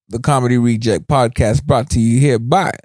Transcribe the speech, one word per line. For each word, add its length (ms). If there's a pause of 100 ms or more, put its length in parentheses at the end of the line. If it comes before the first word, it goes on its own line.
the 100
Comedy 400
Reject 480
Podcast, 560
brought 280
to 100
you 180
here 220
by 320 (120)